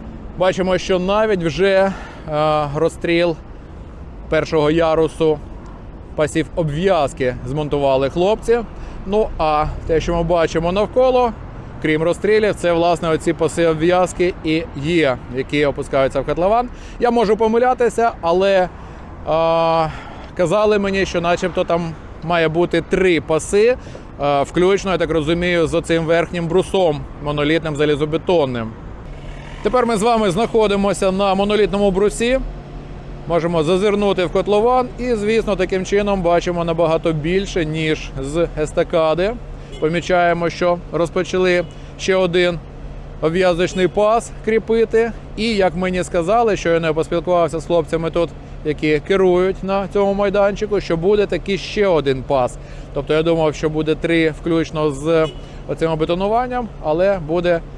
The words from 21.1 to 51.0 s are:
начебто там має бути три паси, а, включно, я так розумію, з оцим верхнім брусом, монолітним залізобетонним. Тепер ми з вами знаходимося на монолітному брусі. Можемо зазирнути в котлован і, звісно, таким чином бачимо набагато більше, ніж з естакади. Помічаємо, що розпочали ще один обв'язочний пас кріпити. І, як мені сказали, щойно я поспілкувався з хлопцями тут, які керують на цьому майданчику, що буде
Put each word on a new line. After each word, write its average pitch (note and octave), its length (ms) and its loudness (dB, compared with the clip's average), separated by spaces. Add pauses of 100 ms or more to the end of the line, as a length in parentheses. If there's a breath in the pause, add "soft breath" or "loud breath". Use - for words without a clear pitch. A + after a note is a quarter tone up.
начебто F3 440 0
там E3+ 280 -2 (300)
має E3 260 2
бути E3+ 400 2
три F3+ 320 4
паси, G3+ 560 2 (420 loud breath)
а, C#3+ 240 2
включно, F#3 500 0
я E3+ 60 0
так D#3 120 -2
розумію, E3+ 560 0
з C#3 80 -2
оцим E3 300 0
верхнім E3+ 420 0
брусом, E3 540 2 (240)
монолітним D3 520 0
залізобетонним. D3 960 0 (920 loud breath)
Тепер A#3 240 2
ми A#3 100 0
з F#3 60 -2
вами A3+ 280 2
знаходимося G3+ 840 2
на G3 220 2
монолітному G3+ 560 2
брусі. G#3+ 500 2 (880)
Можемо E3+ 340 0
зазирнути F#3+ 640 2
в D#3+ 80 -4
котлован G#3+ 560 2 (100)
і, B3 160 -2
звісно, G#3 420 0
таким F#3 280 0
чином G3+ 380 0
бачимо E3+ 420 2
набагато E3 480 2
більше, F3 520 -2
ніж D#3 460 -2 (120)
з D3+ 260 0 (100)
естакади. D#3+ 760 0 (460 loud breath)
Помічаємо, E3+ 720 2
що F3 280 0 (140)
розпочали F3 720 0 (340 loud breath)
ще F#3+ 180 0
один F3 420 2 (640)
обв'язочний F3+ 680 2
пас G#3+ 440 2 (120)
кріпити. A3 680 2 (240)
І, A3+ 180 0
як F#3 220 2
мені F3+ 280 0
сказали, F#3+ 520 2
щойно E3 300 2
я D#3 60 2
поспілкувався E3 680 0
з C#3+ 60 -12
хлопцями E3 440 0
тут, E3+ 200 0 (340 loud breath)
які D3 440 0
керують F#3 560 2
на G3 240 -2
цьому G3 260 2
майданчику, G3+ 640 0
що E3+ 160 -2
буде G3+ 300 2